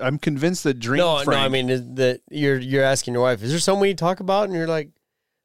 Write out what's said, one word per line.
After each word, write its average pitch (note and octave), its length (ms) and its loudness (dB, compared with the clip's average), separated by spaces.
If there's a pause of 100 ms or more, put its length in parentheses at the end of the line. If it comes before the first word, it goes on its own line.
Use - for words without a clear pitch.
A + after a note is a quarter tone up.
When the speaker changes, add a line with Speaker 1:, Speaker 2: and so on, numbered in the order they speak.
Speaker 1:
I'm C3+ 180 -2
convinced D#3+ 460 -2
that C3+ 140 0
dream A#2+ 200 -2
Speaker 2:
No, E3+ 160 4
no, C#3+ 60 -2
I C#3 40 -4
Speaker 1:
frame C#3 280 2
Speaker 2:
mean, B2+ 180 0
is B2+ 240 -4
that B2+ 260 2 (100)
you're, C#3 280 0
you're C3 260 0
asking C3+ 300 0
your A#2+ 80 2
wife, B2 200 2
"Is A#2 80 -4
there E3 80 0
someone G3 300 2
you G3 60 0
talk E3+ 260 -2
about?" G3 240 0
And F#3+ 100 -6
you're E3 120 -2
like, D#3 240 -4 (540)